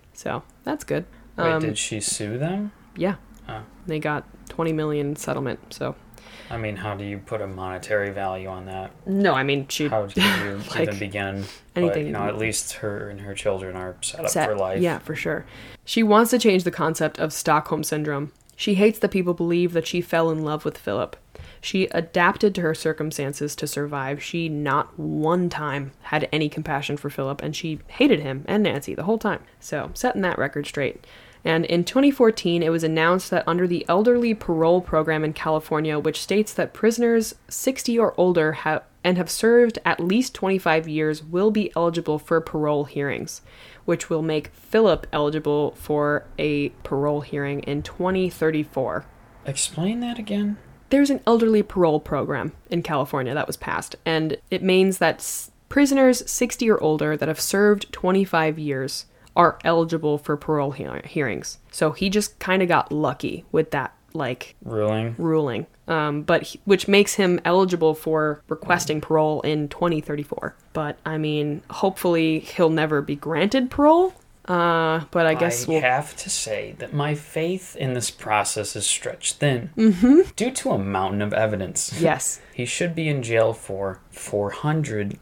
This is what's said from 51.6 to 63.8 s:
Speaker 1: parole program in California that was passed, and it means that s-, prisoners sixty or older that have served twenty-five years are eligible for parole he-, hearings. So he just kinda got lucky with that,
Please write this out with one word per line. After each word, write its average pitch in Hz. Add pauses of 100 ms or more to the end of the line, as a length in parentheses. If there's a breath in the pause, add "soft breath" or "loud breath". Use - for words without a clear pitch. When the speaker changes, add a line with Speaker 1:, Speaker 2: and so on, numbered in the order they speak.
Speaker 1:
parole 170
program 135 (180)
in 175
California 135
that 151
was -
passed, - (100)
and 160 (140)
it 185
means 190
that 165
s-, - (180)
prisoners 269
sixty 233
or 208
older 151
that 143
have 156
served 202
twenty-five 175
years 139 (300 soft breath)
are 170
eligible 165
for 147
parole 147
he-, 131 (200)
hearings. 117 (120)
So 156
he 190
just 208
kinda 190
got 170
lucky 151
with 151
that, 139 (200)